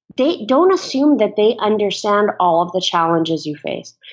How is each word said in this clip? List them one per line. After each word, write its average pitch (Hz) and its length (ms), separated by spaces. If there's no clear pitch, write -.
They 285 280
don't 320 300
assume 285 440
that 208 180
they 214 240
understand 208 720
all 170 220
of 180 100
the 185 80
challenges 165 640
you 147 100
face. - 380